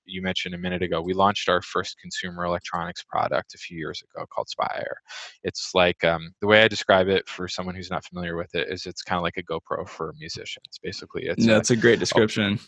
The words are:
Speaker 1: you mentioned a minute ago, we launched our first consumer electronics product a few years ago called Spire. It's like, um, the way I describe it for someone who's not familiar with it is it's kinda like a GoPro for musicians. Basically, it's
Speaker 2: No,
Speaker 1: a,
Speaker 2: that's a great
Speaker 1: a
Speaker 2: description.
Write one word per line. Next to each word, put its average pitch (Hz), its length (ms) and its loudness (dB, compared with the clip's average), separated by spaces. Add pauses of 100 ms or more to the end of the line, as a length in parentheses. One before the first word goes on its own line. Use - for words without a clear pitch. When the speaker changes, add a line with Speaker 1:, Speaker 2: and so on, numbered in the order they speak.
Speaker 1:
you 95 180 -8
mentioned 90 320 -4
a - 20 -8
minute 90 240 -4
ago, 87 180 0
we 87 140 -2
launched 98 340 2
our 90 140 4
first - 400 -6
consumer 87 440 -8
electronics 87 580 -4
product - 500 -2
a - 60 -20
few - 180 -12
years 80 240 -8
ago - 320 -14
called - 160 -6
Spire. - 480 -6 (460)
It's - 320 -6
like, 90 280 4
um, 82 360 0
the 101 80 -2
way 107 160 8
I 113 40 8
describe 98 400 4
it 95 220 2
for 90 180 -8
someone 90 280 -6
who's 90 160 -12
not 82 140 -4
familiar 87 300 -6
with 85 200 -6
it 82 160 -2
is 92 160 -8
it's - 160 -10
kinda 90 180 0
like 85 160 -2
a 92 60 -6
GoPro 82 440 -6
for 80 300 -8
musicians. - 640 -12
Basically, - 440 -10
it's 92 200 2
Speaker 2:
No, 113 80 6
Speaker 1:
a, - 40 8
Speaker 2:
that's 110 140 2
a 120 40 6
great 117 200 6
Speaker 1:
a - 20 4
Speaker 2:
description. 107 600 2 (100)